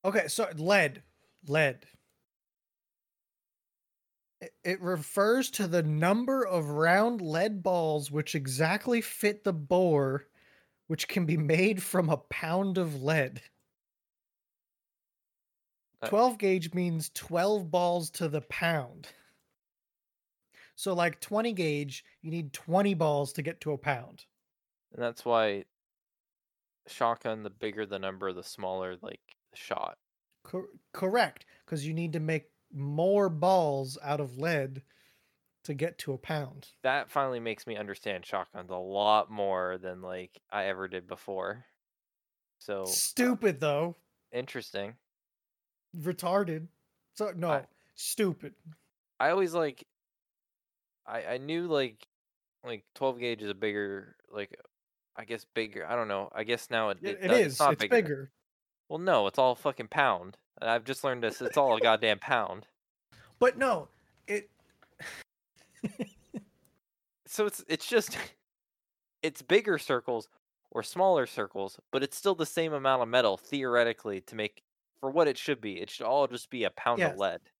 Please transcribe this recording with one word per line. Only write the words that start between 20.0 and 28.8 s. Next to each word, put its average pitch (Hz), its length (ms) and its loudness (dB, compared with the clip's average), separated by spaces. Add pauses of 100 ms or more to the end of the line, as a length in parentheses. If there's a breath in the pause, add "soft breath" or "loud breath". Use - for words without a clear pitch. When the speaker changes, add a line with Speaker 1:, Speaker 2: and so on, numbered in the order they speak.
Speaker 1:
So, 196 140 -2
like, 175 280 2
twenty 226 320 -2
gauge, 147 520 -2 (160 soft breath)
you 160 100 -10
need 156 220 -6
twenty 196 420 2
balls 147 400 2
to 160 80 -6
get 160 200 -6
to 156 100 -2
a 139 60 -4
pound. 127 480 -6 (680)
Speaker 2:
And - 100 -8
that's 117 220 -4
why 110 400 2 (1200)
shotgun, 117 560 -2
the 104 80 -8
bigger 107 360 -6
the 98 120 -6
number, 95 360 -4
the 87 100 -10
smaller, 92 560 -6